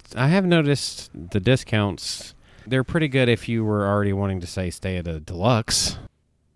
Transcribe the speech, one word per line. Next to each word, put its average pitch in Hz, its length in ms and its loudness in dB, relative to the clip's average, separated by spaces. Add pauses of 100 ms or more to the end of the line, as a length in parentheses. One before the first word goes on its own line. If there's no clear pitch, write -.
(140)
I 131 140 2
have 190 160 4
noticed 156 680 0
the 87 260 -4
discounts, 104 920 0 (320)
they're 127 180 0
pretty 160 240 0
good 131 200 4
if 113 200 2
you 113 160 0
were 104 220 2
already 101 260 2
wanting 98 280 0
to 87 60 -8
say, 92 240 -4
stay 92 260 -4
at 85 120 -4
a 80 120 -6
deluxe. 107 760 0 (600)